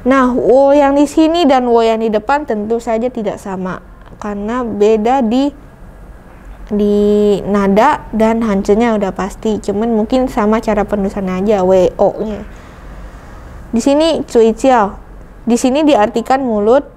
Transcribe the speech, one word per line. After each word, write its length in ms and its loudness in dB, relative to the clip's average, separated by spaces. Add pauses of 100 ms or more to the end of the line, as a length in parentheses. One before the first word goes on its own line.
Nah, 320 2
wo 400 4
yang 240 4
di 80 4
sini 400 2
dan 240 2
wo 160 4
yang 160 0
di 80 -2
depan 400 -2
tentu 320 -4
saja 320 -4
tidak 240 -6
sama, 480 -8 (320)
karena 480 -6
beda 560 2
di, 320 0 (1200)
di 240 0 (480)
nada 640 2
dan 320 0
hancurnya 560 0
udah 160 -2
pasti. 480 -6
Cuman 320 -4
mungkin 320 0
sama 320 0
cara 320 -2
penulisannya 560 -4
aja, 240 2
W 320 4
O-nya. 480 -2 (1300)
Di 80 0
sini, 400 2
"cuiciao". 720 2 (480)
Di 160 0
sini 240 0
diartikan 560 0
mulut. 560 0